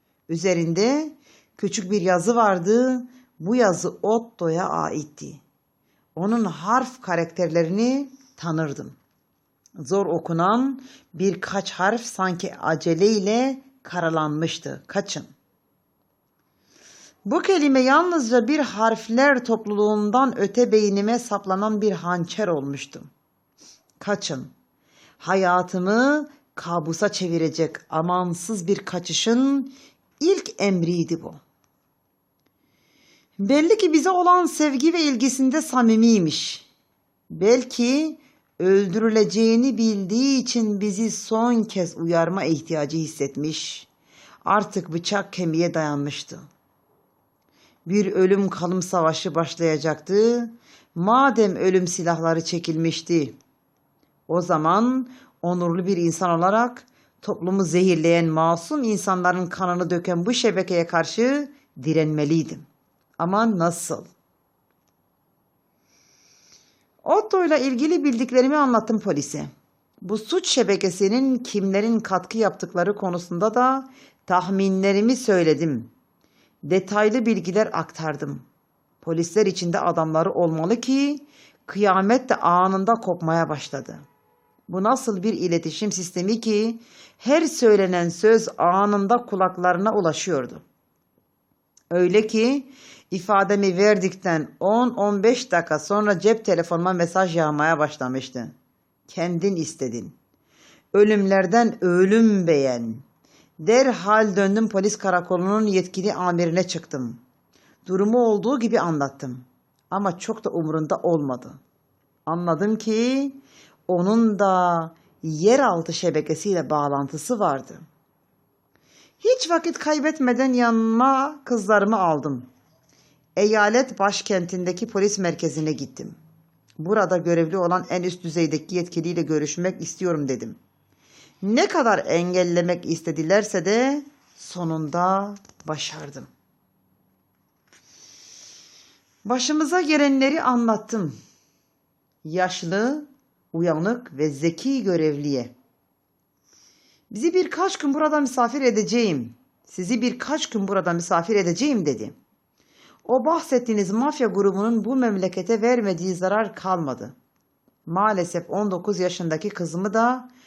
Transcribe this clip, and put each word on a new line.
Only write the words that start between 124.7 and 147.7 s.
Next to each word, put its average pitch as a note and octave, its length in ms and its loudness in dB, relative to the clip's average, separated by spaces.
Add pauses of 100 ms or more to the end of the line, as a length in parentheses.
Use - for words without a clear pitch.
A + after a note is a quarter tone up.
polis G3+ 320 0
merkezine D#3 520 -2
gittim. - 440 -10 (640)
"Burada F#3 380 0
görevli E3+ 400 0
olan F3+ 320 0
en F#3 140 -2
üst F3+ 200 -6
düzeydeki D#3 520 -2
yetkiliyle E3+ 460 -4
görüşmek D#3+ 600 -2
istiyorum." D#3+ 460 -4
dedim. A#2 280 -6 (840)
Ne A#3+ 260 2
kadar A#3 380 2
engellemek F3 800 0
istedilerse E3 800 -2
de C4 400 0 (320)
sonunda F3 960 -4 (320)
başardım. D3 600 -10 (3000)
Başımıza D4+ 560 0
gelenleri C#4+ 600 2
anlattım. A3+ 760 -2 (1080)
Yaşlı, F#3 800 -2 (480)
uyanık E3+ 640 -2
ve D3+ 120 0
zeki E3 540 -2
görevliye. D3 720 -2 (1600)
"Bizi D#4 220 -2
birkaç F#4 440 -2